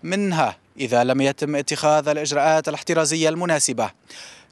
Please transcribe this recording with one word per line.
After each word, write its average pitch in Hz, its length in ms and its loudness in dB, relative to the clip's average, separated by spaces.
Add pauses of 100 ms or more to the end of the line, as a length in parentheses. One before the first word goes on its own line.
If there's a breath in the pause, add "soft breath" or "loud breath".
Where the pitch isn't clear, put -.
منها 165 540 0 (220)
إذا 123 260 2
لم 131 160 2
يتم 143 360 -2
اتخاذ 151 520 0
الإجراءات 147 600 0
الاحترازية 156 600 0
المناسبة. 156 640 0 (600 loud breath)